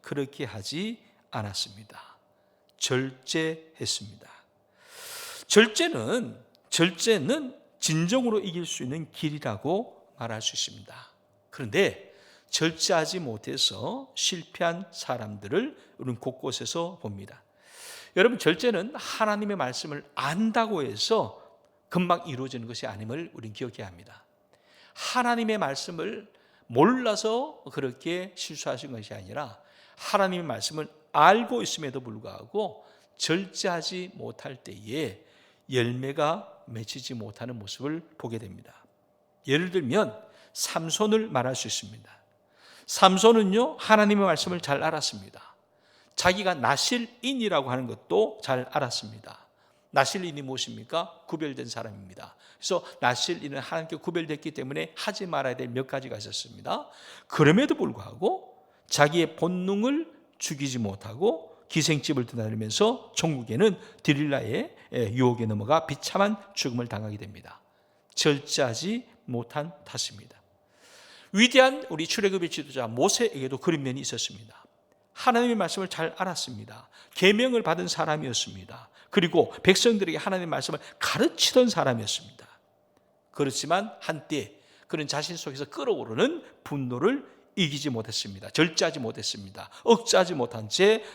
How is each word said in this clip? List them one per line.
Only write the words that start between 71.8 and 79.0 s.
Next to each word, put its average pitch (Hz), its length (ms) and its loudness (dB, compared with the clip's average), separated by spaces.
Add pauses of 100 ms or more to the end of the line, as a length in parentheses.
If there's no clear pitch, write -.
우리 165 160 -4
출애굽의 190 460 0
지도자 135 360 -6
모세에게도 131 720 0
그런 160 240 0
면이 135 200 -4
있었습니다. - 640 -8 (500)
하나님의 240 420 2
말씀을 190 320 -2
잘 165 300 -4
알았습니다. 120 720 -8 (260)
계명을 220 480 6
받은 170 240 2
사람이었습니다. 156 1000 -2 (200)